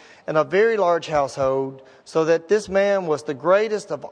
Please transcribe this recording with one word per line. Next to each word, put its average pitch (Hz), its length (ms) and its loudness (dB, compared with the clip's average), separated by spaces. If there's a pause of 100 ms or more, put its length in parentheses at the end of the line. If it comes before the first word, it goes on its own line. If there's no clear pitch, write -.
(260)
and 156 120 0
a 151 80 4
very 208 320 2
large 175 300 0
household, 135 720 -2 (240)
so 160 180 0
that 165 240 0
this 202 220 0
man 196 380 0
was 147 160 -2
the 151 100 -6
greatest 190 580 0
of 143 200 -8